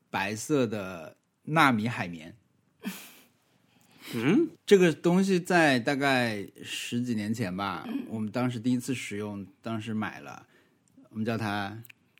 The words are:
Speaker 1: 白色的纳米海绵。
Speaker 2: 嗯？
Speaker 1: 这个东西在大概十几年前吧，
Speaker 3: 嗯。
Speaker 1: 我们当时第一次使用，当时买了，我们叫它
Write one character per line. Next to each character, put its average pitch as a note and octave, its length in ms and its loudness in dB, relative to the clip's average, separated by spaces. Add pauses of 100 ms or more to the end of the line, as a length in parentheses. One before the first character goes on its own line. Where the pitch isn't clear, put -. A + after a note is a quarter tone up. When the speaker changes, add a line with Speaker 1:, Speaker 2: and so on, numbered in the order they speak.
Speaker 1:
白 G2+ 260 -2
色 C3 300 0
的 F#2 500 -6 (280)
纳 D3+ 280 4
米 A2 160 2
海 A#2 200 -4
绵。 E2+ 280 -12 (1800)
Speaker 2:
嗯？ F3 340 2 (160)
Speaker 1:
这 G3+ 100 8
个 F3+ 160 8
东 F3 320 4
西 F#3+ 160 2
在 E3 380 4
大 A#2+ 160 0
概 B2+ 500 2 (200)
十 - 360 -6
几 B2 140 -2
年 G#2 180 -2
前 G2+ 240 -4
吧， F#2+ 320 -4
Speaker 3:
嗯。 - 220 -6
Speaker 1:
我 A2 80 -6
们 G#2+ 140 -4
当 B2 180 0
时 A#2+ 100 -6
第 B2 120 -2
一 B2 80 2
次 B2 160 -6
使 G#2 220 -8
用， G#2 280 -8 (160)
当 A2+ 180 -6
时 A2 140 -6
买 G#2+ 280 -4
了， - 260 -16 (640)
我 - 40 -16
们 A2 80 -4
叫 A2+ 140 -2
它 G#2 400 -4 (420)